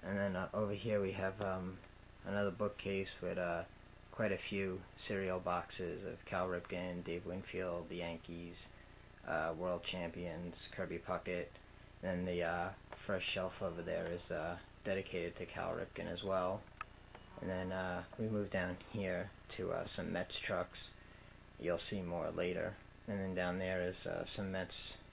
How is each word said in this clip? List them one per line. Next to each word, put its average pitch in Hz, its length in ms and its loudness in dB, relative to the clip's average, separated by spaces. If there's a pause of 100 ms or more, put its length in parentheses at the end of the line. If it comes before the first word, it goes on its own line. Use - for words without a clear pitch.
And 98 120 0
then, 98 200 4
uh, 92 180 0
over 104 200 2
here 101 260 2
we 98 100 4
have, 98 320 0
um, 92 360 -2 (460)
another 101 280 4
bookcase 98 680 0
with, 90 160 0
uh, 85 280 2 (480)
quite 110 180 2
a 92 60 4
few 95 440 0 (140)
cereal 92 460 2
boxes 90 640 0
of - 200 -6
Cal 92 220 2
Ripken, 90 560 -2
Dave 85 240 -2
Winfield, 90 640 -2
the 85 80 -6
Yankees, 85 760 -4 (520)
uh, 80 320 4
World 90 240 2
Champions, 87 920 -2
Kirby 87 260 -2
Puckett. 90 480 0 (540)
Then 90 240 2
the, 87 200 2
uh, 87 240 2 (240)
first - 340 0
shelf 92 340 0
over 87 220 0
there 85 240 0
is, 87 240 0
uh, 85 260 0 (280)
dedicated 95 500 0
to 87 120 -4
Cal 85 280 -2
Ripken 87 320 -4
as 87 160 -2
well. 95 400 2 (800)
And 95 100 -2
then, 92 220 0
uh, 92 320 0 (160)
we 110 60 2
move 104 240 2
down 90 260 2 (160)
here 95 380 0 (200)
to, 92 220 0
uh, 85 120 0
some 85 280 2
Mets 90 260 0
trucks. - 540 2 (680)
You'll 85 180 4
see 98 260 4
more 85 280 0
later. 87 440 2 (340)
And 101 100 0
then 95 160 0
down 90 240 4
there 92 240 2
is, 90 240 2
uh, 85 180 0
some 95 280 4
Mets - 460 6 (140)